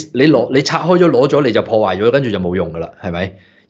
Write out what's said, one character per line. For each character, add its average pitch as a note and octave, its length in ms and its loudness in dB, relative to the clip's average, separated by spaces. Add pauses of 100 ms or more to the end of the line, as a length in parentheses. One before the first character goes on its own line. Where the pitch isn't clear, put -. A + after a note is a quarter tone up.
(240)
你 D#3+ 60 6
攞， B2 240 2
你 C#3+ 80 2
拆 D#3 160 -4
開 F3 200 2
咗 F3 100 4
攞 C3+ 200 2
咗， C#3+ 180 2
你 A2+ 60 0
就 G#2 100 0
破 A2 160 -2
壞 F#2+ 200 0
咗， A2 120 2
跟 C#3 120 2
住 A#2+ 80 -4
就 G2 80 -2
冇 F2+ 160 -4
用 E2+ 180 -4
㗎 E2 80 -10
啦， E2 100 -10 (120)
係 F#2+ 100 -6
咪？ F2+ 220 -6 (360)